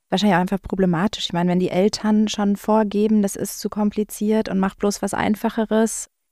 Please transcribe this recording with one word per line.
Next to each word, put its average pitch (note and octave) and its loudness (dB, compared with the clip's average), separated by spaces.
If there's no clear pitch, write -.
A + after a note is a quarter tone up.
wahrscheinlich F#3+ 2
auch F3 4
einfach F#3 -2
problematisch. F#3 0
Ich - -8
meine, F3 0
wenn F3+ 2
die F3+ 0
Eltern G#3+ 2
schon G3+ -2
vorgeben, G#3+ 2
das G3+ -2
ist - -8
zu G#3 -8
kompliziert G#3+ -2
und F#3+ 0
mach G3 -2
bloß - -2
was G3 -4
Einfacheres. G#3+ 0